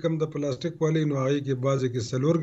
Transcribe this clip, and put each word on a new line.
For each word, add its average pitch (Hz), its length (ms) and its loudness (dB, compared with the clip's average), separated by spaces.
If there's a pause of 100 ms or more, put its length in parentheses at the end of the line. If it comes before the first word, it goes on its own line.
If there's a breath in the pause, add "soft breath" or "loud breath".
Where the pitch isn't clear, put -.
کم 165 160 0
د 156 160 0
پلاستیک 147 480 -4
والی، 160 240 2
نو 143 100 0
هغې 135 300 2
کې 135 80 -2
بعضې 131 400 0
کې 120 80 -2 (100)
څلور 139 320 2